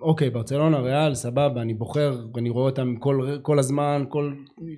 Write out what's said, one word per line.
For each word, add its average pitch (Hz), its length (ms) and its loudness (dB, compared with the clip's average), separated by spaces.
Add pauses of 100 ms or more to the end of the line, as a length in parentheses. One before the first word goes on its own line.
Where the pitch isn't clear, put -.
אוקיי, 156 280 2
ברצלונה, 139 480 2
ריאל, 139 360 2
סבבה, 123 480 0
אני 113 120 -2
בוחר, 131 440 0 (160)
ואני 120 160 -2
רואה 123 140 2
אותם 131 320 0
כל, 139 460 0
כל 147 160 2
הזמן, 143 500 2
כל, 147 240 -2 (460)